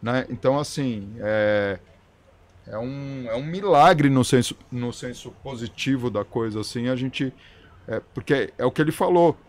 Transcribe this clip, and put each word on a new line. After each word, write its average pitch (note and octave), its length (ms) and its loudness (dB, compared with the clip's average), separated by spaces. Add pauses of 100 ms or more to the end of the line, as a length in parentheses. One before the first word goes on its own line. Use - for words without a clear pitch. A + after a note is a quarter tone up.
né? B2 280 -2
Então, C3 300 0
assim, B2 500 -6 (100)
é, G#2 580 0 (880)
é G#2+ 100 -10
um, C3+ 520 -10
é A2 60 -4
um B2+ 100 -4
milagre E3 640 6
no C3 140 4
senso, B2 320 2 (160)
no A#2+ 220 -6
senso B2 380 -14 (120)
positivo B2 680 -4
da G2+ 140 -4
coisa, A2 380 -4
assim, A#2+ 260 -6
a B2+ 80 0
gente, B2+ 380 -4 (540)
é... A2+ 140 -6 (120)
porque C3 440 -2
é A#2+ 80 -2
o B2+ 60 2
que - 100 -2
ele D3+ 100 2
falou F3 460 4 (120)